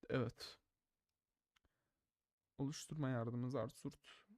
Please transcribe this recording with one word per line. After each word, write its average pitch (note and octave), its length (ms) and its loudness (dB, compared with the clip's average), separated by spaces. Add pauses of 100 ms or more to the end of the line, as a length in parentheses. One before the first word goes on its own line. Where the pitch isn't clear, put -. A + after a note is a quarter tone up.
(100)
Evet. B2+ 480 0 (2000)
Oluşturma C#3+ 500 0
yardımı A#2+ 420 2
zart B2+ 280 0
zurt. - 440 -10 (160)